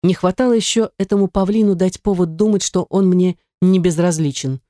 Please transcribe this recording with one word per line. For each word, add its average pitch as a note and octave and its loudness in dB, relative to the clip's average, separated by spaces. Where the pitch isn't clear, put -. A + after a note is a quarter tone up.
Не F3+ 2
хватало A#3+ 0
еще A3 -2
этому G3 0
павлину G3+ 0
дать F#3 -2
повод F3 -2
думать, G#3 0
что F3+ -4
он F#3+ 2
мне F3+ 2
не F#3 4
безразличен. D#3 -2